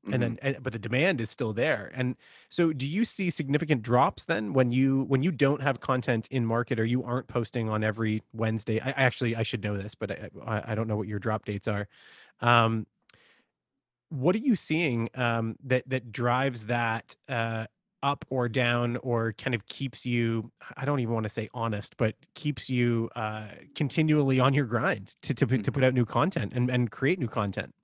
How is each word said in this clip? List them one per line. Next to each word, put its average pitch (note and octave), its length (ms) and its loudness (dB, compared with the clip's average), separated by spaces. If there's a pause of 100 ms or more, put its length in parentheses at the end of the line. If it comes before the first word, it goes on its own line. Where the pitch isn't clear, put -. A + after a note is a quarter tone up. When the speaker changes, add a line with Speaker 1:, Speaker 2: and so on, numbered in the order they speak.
(100)
Speaker 1:
And B2 100 2
then, A2+ 160 0
Speaker 2:
Mm-hmm. C#3 120 -6
Speaker 1:
and, C3+ 160 -4
but A#2+ 80 -4
the A2 80 -8
demand B2+ 400 0
is A2+ 100 -4
still A2+ 220 -4
there. A#2 420 -2
And B2+ 220 -2 (320)
so E3+ 240 2
do C3+ 160 -4
you G3+ 160 0
see F#3 260 -2
significant D3 520 0
drops B2 420 2
then G3 280 -2
when B2+ 200 4
you, C3+ 320 2
when C3+ 180 2
you F3+ 80 2
don't C#3 320 2
have C3+ 180 2
content B2 520 0
in B2+ 120 0
market A#2 360 0
or A2 40 2
you A#2+ 200 0
aren't B2 240 -4
posting A#2 400 -2
on G#2+ 160 0
every G#2+ 380 0 (100)
Wednesday? A2 480 0
I, C3 80 -4
I C#3 80 -2
actually, B2 400 2
I A2+ 80 0
should G#2 180 -4
know G#2 140 -2
this, G2 180 -6
but G#2 160 -6
I, G#2+ 200 -8 (140)
I, A2+ 280 -4
I - 20 0
don't A2+ 140 0
know G#2+ 80 0
what G#2 100 -2
your G#2+ 140 -4
drop G#2+ 240 -2
dates G#2 240 -4
are. G#2 180 -2 (540)
Um, A2+ 460 4 (1200)
what D#3 260 2
are A3 60 0
you B3 160 4
seeing, C3 580 0
um, A#2 400 0 (100)
that, B2+ 240 0
that B2 220 -4
drives A#2+ 560 0
that, A#2 480 -2 (140)
uh, A2+ 380 -2 (380)
up C#3+ 260 -2
or B2 180 0
down A#2+ 560 2
or A2+ 300 0
kind B2+ 200 -2
of A2 120 -4
keeps - 380 -8
you, A#2 460 0 (260)
I C3+ 80 -8
don't C#3+ 140 0
even A#2 160 -2
wanna A2 140 -2
say A2 260 -6
honest, A2+ 420 -4
but A2 200 0 (180)
keeps - 340 -6
you, A#2+ 460 2
uh, G#2+ 300 -6 (320)
continually D3 640 2
on C3+ 120 6
your C3+ 120 2
grind A#2 580 -2
to, D3 120 -4
to, B2 120 4
Speaker 2:
Mm-hmm. A2+ 160 2
Speaker 1:
to B2+ 80 0
put B2+ 140 2
out B2+ 100 6
new B2 100 4
content B2 500 0
and, B2 140 2
and B2 220 2
create E3+ 300 0
new A#2 80 -2
content? G2+ 440 -4 (120)